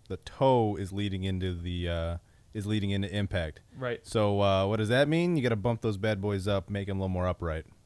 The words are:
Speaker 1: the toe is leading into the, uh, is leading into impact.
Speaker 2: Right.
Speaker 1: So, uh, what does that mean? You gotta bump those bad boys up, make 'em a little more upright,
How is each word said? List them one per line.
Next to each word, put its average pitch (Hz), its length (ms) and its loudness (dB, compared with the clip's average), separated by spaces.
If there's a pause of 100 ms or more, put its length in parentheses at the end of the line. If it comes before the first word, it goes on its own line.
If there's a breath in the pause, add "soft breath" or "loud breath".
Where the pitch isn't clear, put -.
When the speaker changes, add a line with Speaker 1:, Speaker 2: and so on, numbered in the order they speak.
Speaker 1:
the 92 80 -6
toe 120 580 2
is 92 180 -6
leading 98 300 -2
into 92 300 -2
the, 87 360 -4
uh, 85 280 -2 (360 soft breath)
is 104 140 -6
leading 104 240 0
into 98 220 -2
impact. 92 480 -2 (160)
Speaker 2:
Right. 123 260 -6
Speaker 1:
So, 104 380 2
uh, 98 260 4
what 107 100 0
does 107 120 0
that 135 180 4
mean? 170 300 2
You 131 60 0
gotta 120 120 2
bump 110 260 -2
those 107 160 0
bad 104 240 0
boys 101 260 0
up, 98 220 0
make 101 200 -4
'em 98 80 -2
a - 20 -2
little 95 100 0
more 90 180 0
upright, 82 380 -2 (200)